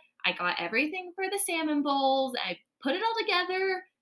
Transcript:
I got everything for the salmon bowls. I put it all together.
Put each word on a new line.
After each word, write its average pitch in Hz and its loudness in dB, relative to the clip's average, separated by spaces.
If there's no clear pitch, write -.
I 180 2
got 180 -2
everything 302 -2
for 381 -2
the 403 -2
salmon 311 0
bowls. 269 2
I 180 -4
put 339 0
it 381 -2
all 453 0
together. 370 0